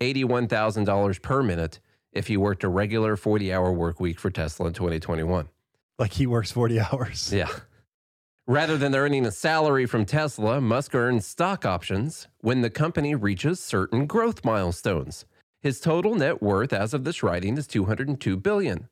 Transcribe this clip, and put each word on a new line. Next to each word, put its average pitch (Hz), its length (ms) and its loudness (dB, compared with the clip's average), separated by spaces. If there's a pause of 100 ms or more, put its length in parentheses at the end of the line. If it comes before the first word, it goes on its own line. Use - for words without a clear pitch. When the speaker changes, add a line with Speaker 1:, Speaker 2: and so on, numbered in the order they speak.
Speaker 1:
eighty-one 123 460 0
thousand 107 380 0
dollars 101 340 2
per 135 240 0
minute 85 380 -2 (320)
if - 160 -4
he 107 80 0
worked 98 260 0
a 101 60 0
regular 104 480 0
forty-hour 95 560 0
work 85 260 -2
week 85 220 -2
for 98 100 -2
Tesla 82 380 -4
in 85 40 -2
twenty 85 280 -2
twenty-one. 80 480 -2 (500)
Speaker 2:
Like 113 140 -2
he 135 160 0
works 117 240 0
forty 117 280 2
<laughs> 95 120 -2
hours. - 400 -4
Speaker 1:
Yeah. 92 160 0 (1000)
Rather 151 320 2
than 139 160 2
earning 135 320 2
a 104 60 -2
salary 156 540 2
from 117 180 0
Tesla, 139 560 0
Musk 123 340 0
earns 120 320 2
stock 180 400 -2
options 101 600 -2 (140)
when 123 180 2
the 117 100 2
company 151 460 0
reaches 107 420 0
certain 113 480 0
growth 226 380 0
milestones. 92 800 0 (360)
His 139 200 -4
total 175 340 2
net 160 260 0
worth 104 320 2
as 110 220 0
of 135 80 -2
this 156 220 -4
writing 95 340 0
is 143 80 -6
two 98 200 0
hundred 110 200 -2
and 143 140 -4
two 95 160 -2
billion, 104 560 -2